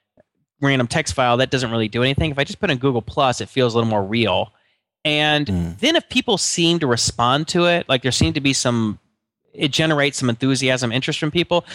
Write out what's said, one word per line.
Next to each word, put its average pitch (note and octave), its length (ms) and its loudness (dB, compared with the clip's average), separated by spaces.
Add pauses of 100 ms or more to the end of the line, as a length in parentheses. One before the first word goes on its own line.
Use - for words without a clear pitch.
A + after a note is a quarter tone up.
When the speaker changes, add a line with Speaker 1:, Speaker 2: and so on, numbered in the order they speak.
(600)
Speaker 1:
random C3+ 260 2
text - 280 -2
file, B2 240 2
that C3 120 0
doesn't B2+ 200 -2
really A2+ 180 0
do A#2 140 -2
anything. C#3 280 0
If C#3 80 -6
I C#3 60 2
just - 160 -12
put F#3+ 100 0
in C3+ 80 0
Google A#2+ 240 0
Plus, C3+ 380 0
it G#2+ 80 -10
feels B2 260 2
a A#2 40 2
little A2+ 120 2
more G#2 140 0
real. G2+ 480 0 (520)
And D3+ 420 0
Speaker 2:
Mm. F2 340 -4
Speaker 1:
then D#4+ 160 2
if - 120 -2
people A#3+ 300 0
seem E3+ 400 0
to D#3 80 -2
respond B2 640 0
to F3 180 2
it, F3 220 0
like, B2+ 140 0
there B2+ 100 -2
seem D#3+ 220 2
to D3+ 60 -6
be C#3 120 0
some, A2+ 460 0 (540)
it D3 200 -4
generates D3+ 460 0
some B2 120 0
enthusiasm, C3 640 0
interest C3+ 260 -4
from D#3 120 -2
people, E3+ 340 0 (100)